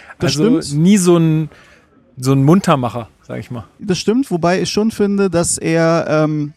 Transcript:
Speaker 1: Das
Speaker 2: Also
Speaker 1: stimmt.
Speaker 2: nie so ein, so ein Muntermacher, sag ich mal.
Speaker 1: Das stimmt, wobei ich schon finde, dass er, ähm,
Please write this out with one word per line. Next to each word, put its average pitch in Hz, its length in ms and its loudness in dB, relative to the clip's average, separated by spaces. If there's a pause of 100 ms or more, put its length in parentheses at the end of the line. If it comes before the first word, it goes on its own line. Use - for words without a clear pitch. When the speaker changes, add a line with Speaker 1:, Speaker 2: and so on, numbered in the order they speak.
(180)
Speaker 1:
Das 139 180 -2
Speaker 2:
Also 208 240 2
Speaker 1:
stimmt. 147 220 -2
Speaker 2:
nie 202 160 6
so 175 180 4
ein, 160 320 0 (680)
so 131 140 0
ein 139 120 2
Muntermacher, 131 640 0 (180)
sag 123 140 -12
ich - 100 -14
mal. 120 140 -12 (140)
Speaker 1:
Das 185 200 -4
stimmt, 240 320 -2
wobei 175 320 0
ich 170 80 -4
schon 220 200 0
finde, 202 400 0
dass 170 280 -2
er, 165 500 0
ähm, 151 480 -2